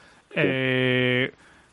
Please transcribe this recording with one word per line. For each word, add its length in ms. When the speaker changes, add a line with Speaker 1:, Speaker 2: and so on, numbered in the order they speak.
Speaker 1:
Sí. 60
Speaker 2:
Eh, 960